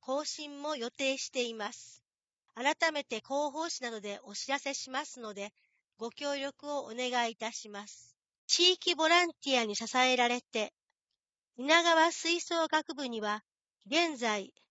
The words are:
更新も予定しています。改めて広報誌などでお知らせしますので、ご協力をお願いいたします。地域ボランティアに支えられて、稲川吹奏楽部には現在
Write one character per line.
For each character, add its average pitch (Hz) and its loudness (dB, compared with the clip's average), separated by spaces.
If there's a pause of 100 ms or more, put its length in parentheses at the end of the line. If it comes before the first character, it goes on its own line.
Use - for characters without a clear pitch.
更 285 -4
新 285 -10
も 302 -4
予 247 -6
定 269 -2
し - -8
て 254 -2
い 233 -4
ま 220 -6
す。 - -20 (520)
改 311 0
め 294 -2
て 226 -6
広 277 -2
報 320 -4
誌 - -10
な 240 -4
ど 220 -8
で 202 -8
お 208 -16
知 - -8
ら 269 2
せ 277 -6
し - -8
ま 277 -4
す - -16
の 214 -10
で、 202 -8 (460)
ご 226 -8
協 285 -4
力 285 -6
を 277 -4
お 220 -10
願 247 0
い 233 -8
い - -14
た 226 -6
し - -12
ま 208 -12
す。 - -20 (300)
地 359 6
域 349 0
ボ 311 2
ラ 349 6
ン 330 -4 (120)
テ 277 0
ィ 254 4
ア 226 0
に 208 -4
支 226 -6 (140)
え 254 6
ら 240 4
れ 247 0
て、 - -4 (840)
稲 302 6
川 330 6
吹 330 0
奏 330 0
楽 311 0
部 269 -6
に 226 -4
は 208 -4 (440)
現 311 2
在 214 -2 (160)